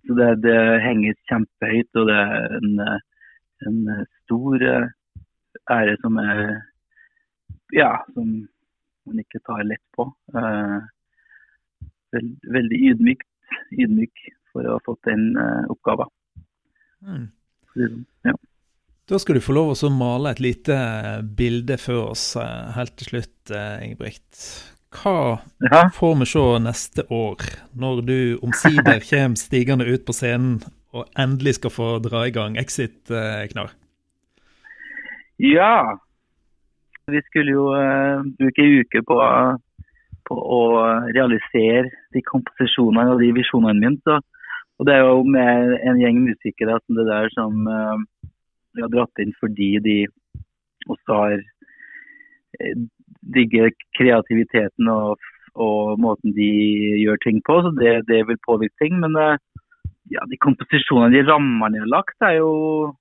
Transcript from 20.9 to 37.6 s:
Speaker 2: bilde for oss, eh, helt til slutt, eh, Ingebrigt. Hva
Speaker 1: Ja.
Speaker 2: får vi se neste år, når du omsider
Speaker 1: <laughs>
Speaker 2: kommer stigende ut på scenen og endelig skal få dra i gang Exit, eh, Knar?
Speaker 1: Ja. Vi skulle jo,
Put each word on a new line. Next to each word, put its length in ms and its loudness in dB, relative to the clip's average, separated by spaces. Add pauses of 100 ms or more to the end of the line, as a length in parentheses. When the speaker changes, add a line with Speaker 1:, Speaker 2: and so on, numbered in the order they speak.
Speaker 2:
bilde 420 -2
for 340 -6
oss, 240 -8
eh, 380 -10
helt 240 -10
til 100 -18
slutt, 440 -12
eh, 340 -10
Ingebrigt. 840 -16 (220)
Hva 500 -2 (200)
Speaker 1:
Ja. 280 6
Speaker 2:
får 300 0
vi 80 2
se 140 -2 (180)
neste 500 -6
år, 320 -6 (320)
når 340 -4
du 340 0
omsider 600 2
Speaker 1:
<laughs> 100 -14
Speaker 2:
kommer 280 0
stigende 500 -2
ut 180 -2
på 80 -8
scenen 480 -2 (280)
og 240 -14
endelig 420 -2
skal 160 -8
få 160 -6 (140)
dra 240 -4
i 60 -4
gang 260 -6
Exit, 520 -8
eh, 380 -6
Knar? 240 -12 (1600)
Speaker 1:
Ja. 600 4 (1120)
Vi 140 0
skulle 300 -2
jo, 220 2